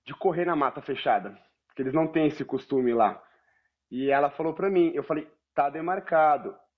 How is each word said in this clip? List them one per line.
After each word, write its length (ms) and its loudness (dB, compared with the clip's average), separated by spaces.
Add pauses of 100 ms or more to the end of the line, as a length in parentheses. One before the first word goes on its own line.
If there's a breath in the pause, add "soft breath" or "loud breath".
de 120 -14
correr 300 -2
na 100 0
mata 260 -2
fechada, 560 -2 (300)
porque 160 -8
eles 100 -4
não 140 2
têm 180 0
esse 180 -2
costume 500 -2
lá. 280 2 (720 soft breath)
E 180 -4
ela 220 2
falou 240 -4
pra 140 -2
mim, 260 4
eu 80 -4
falei, 240 -4 (260)
"Tá 160 0
demarcado, 840 0 (220)